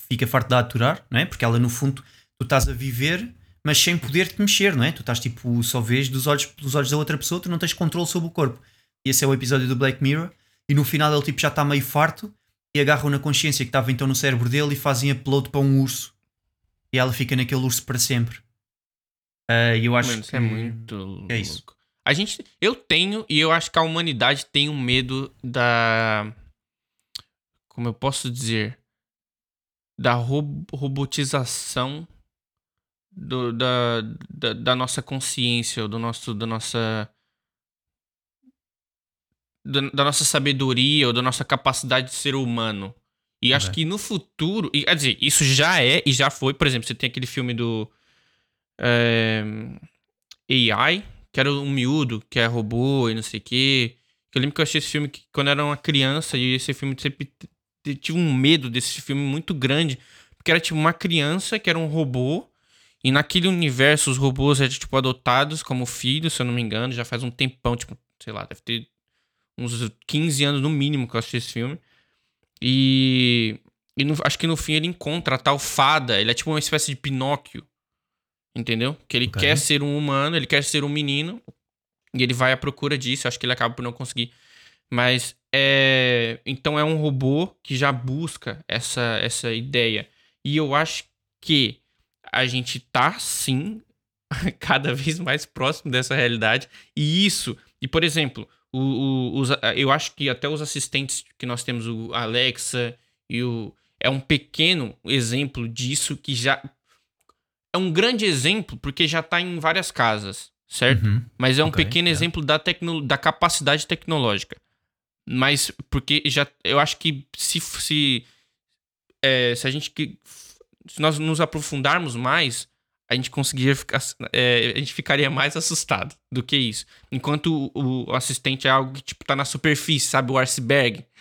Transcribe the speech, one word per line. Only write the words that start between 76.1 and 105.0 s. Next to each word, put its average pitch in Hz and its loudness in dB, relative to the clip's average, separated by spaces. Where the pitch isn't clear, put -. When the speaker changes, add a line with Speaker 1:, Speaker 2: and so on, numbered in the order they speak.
Speaker 2:
ele 110 4
é - 0
tipo - -4
uma 151 0
espécie 147 0
de 131 -8
Pinóquio, 135 -4
entendeu? 120 -2
Que - -2
ele 123 2
Speaker 1:
Ok. 95 -4
Speaker 2:
quer 147 4
ser 143 2
um 143 0
humano, 147 0
ele 143 -2
quer 143 2
ser 143 -2
um 143 -2
menino, 147 -4
e 123 0
ele 123 2
vai 127 2
à 131 0
procura 143 -4
disso, 127 -4
acho 123 -4
que - -6
ele 123 0
acaba 120 0
por 123 -8
não 123 -6
conseguir. 120 -6
Mas 123 0
é, 131 4
então 147 -2
é 151 2
um 160 2
robô 147 2
que - -6
já 139 2
busca 131 -6
essa, 117 -2
essa 117 -4
ideia. 117 0
E 143 -2
eu 147 2
acho 156 0
que 135 2
a 131 2
gente 123 -4
tá, 131 0
sim, 165 -4
<laughs> - -4
cada 139 2
vez 151 -4
mais 147 -4
próximo 135 -4
dessa 127 0
realidade. 120 0
E 156 2
isso, - -2
e 135 -6
por 165 0
exemplo, 147 -2
o, 131 -4
o, 135 0
os, 127 2
eu 135 2
acho 147 0
que 139 -2
até 127 -4
os 151 -4
assistentes 139 -6
que - -10
nós 120 -6
temos, 117 -6
o 113 -8
Alexa 120 -2
e 117 -4
o, 117 -6
é 123 2
um 135 0
pequeno 151 0